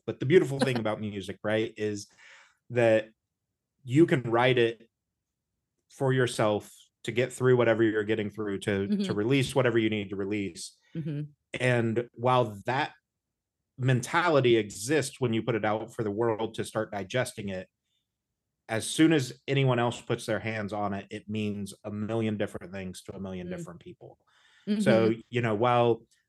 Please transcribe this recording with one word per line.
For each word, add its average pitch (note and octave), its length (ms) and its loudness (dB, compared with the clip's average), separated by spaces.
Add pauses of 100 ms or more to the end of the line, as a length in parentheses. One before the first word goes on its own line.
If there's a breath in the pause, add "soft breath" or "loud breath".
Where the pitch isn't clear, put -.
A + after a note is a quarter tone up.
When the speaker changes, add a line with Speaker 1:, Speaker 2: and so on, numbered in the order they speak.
Speaker 1:
but A2+ 160 -6
the - 40 -2
beautiful C#3 320 4
thing B2+ 220 0
Speaker 2:
<laughs> - 0 -
Speaker 1:
about A2 220 -4
music, G2+ 420 -8
right, A2 320 0
is G#2 320 -6 (600 loud breath)
that A2+ 400 4 (720)
you C3+ 220 6
can E3 180 2
write A#2+ 340 4
it A#2 300 2 (1000)
for C3 240 0
yourself A2+ 580 0 (320)
to A#2+ 80 -4
get A#2+ 220 0
through B2+ 240 4
whatever A2+ 260 4
you're G#2+ 220 2
getting G#2+ 240 -2
through, G2+ 300 -6
to, G2 280 0
to G#2 80 0
Speaker 2:
Mm-hmm. F#2+ 180 -2
Speaker 1:
release B2+ 400 0
whatever A#2+ 240 2
you A2 120 2
need G#2 220 -4
to G2+ 40 -8
release. G2 640 -6 (180)
Speaker 2:
Mm-hmm. D3+ 260 -6 (380)
Speaker 1:
And A#2+ 540 0
while A#2+ 420 0 (100)
that C3+ 260 -2 (840)
mentality C3 800 4
exists G#2+ 600 -2
when A#2 140 0
you A2 80 -2
put A#2 140 -2
it G#2+ 100 -2
out A2 280 -4
for A#2+ 100 -6
the G#2 80 -2
world A2 440 -2
to G#2+ 100 -6
start - 260 -6
digesting G2+ 580 -6
it, F#2 180 -8 (1000)
as A2 180 -4
soon D#3+ 240 4
as C#3 220 0 (140)
anyone C3+ 320 2
else A#2+ 200 0
puts - 260 -6
their G#2+ 140 -2
hands G#2+ 320 -6
on G#2 220 -4
it, G2+ 160 -8
it G#2+ 180 -12
means G#2 460 -6 (100)
a G#2 80 -10
million G#2+ 460 -2
different G2 340 -8
things F#2+ 320 -10
to - 120 -14
a - 40 -12
million F3 280 -8
Speaker 2:
Mm. F3+ 100 -8
Speaker 1:
different E3+ 220 -14
people. - 380 -20 (500 soft breath)
Speaker 2:
Mm-hmm. G#3 140 -2
Speaker 1:
So, A2+ 320 4 (160)
you A#2+ 120 -2
know, A2 140 0
while A#2+ 460 4 (280)